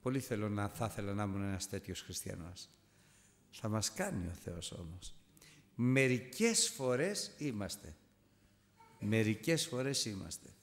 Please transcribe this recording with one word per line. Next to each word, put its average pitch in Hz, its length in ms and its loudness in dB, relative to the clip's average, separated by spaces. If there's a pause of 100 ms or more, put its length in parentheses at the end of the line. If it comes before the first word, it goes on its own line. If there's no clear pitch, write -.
Πολύ 127 180 0
θέλω 107 280 0
να, 101 200 2
θα 113 220 -2
ήθελα 98 240 -4
να 101 80 0
ήμουν 98 200 0
ένας 95 260 -2
τέτοιος 95 320 -6
χριστιανός. 92 680 -8 (840)
Θα - 140 -4
μας 107 240 2
κάνει 165 340 -2
ο 90 60 -4 (120)
Θεός 85 280 -6
όμως. 87 420 -10 (600)
Μερικές 131 960 4
φορές 135 680 0
είμαστε. 104 580 -4 (1000)
Μερικές 110 680 4
φορές 131 380 0
είμαστε. 95 440 -8 (140)